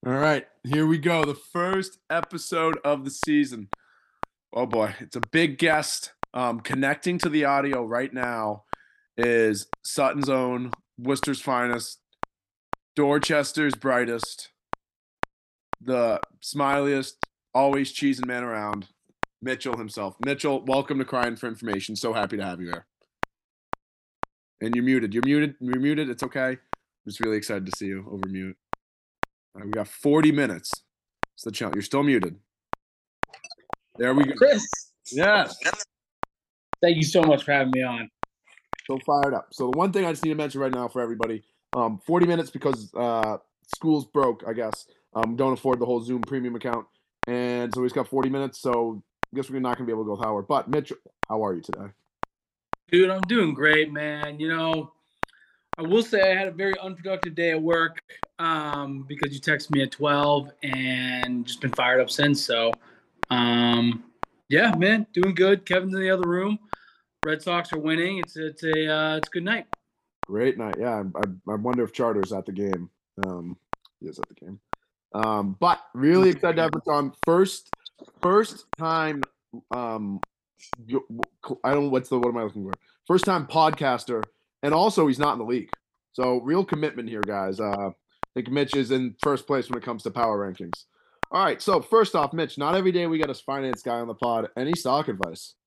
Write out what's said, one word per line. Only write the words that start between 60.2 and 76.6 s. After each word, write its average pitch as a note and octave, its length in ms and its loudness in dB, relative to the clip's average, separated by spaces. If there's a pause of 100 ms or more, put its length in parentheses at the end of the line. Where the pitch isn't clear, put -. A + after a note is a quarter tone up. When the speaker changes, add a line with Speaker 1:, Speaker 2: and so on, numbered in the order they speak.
Speaker 2:
and B2+ 840 -2
just - 140 -10
been C3 100 -2
fired B2+ 300 4
up B2 100 2
since. C#3+ 340 2
So, A#2 280 2 (580)
um, A#2+ 760 4 (460)
yeah, F#3 240 4
man, G#3 400 4
doing F#3 200 4
good. F#3+ 300 4
Kevin's F#3 300 0
in F#3+ 60 -2
the F#3+ 100 2
other F#3 180 2
room. F#3+ 300 0 (680)
Red D#3 160 -2
Sox F3 320 -2
are E3 60 -4
winning. E3 400 0
It's, E3+ 180 -8
it's D#3 280 -8
a, D#3 280 2
uh, D#3 240 0
it's D#3 120 -4
a - 20 -16
good E3+ 140 -6
night. G#3+ 220 -2 (600)
Speaker 1:
Great G#2+ 320 0
night. G#2+ 200 -6
Yeah, A2+ 260 -4 (100)
I, - 60 -6
I, F#2+ 320 -6
I - 20 -2
wonder A#2+ 300 0
if A2 80 -8
Charter's G#2+ 400 -2
at F#2+ 120 -6
the G2 80 -10
game. F#2 380 -6 (340)
Um, F2+ 320 -10 (440)
he F2+ 80 -12
is D2+ 100 -16
at - 100 -20
the - 60 -20
game. F#2+ 240 -20 (560)
Um, G#2 460 -2
but F3 200 4 (140)
really E3+ 360 6
excited E3 260 0
to E3 60 2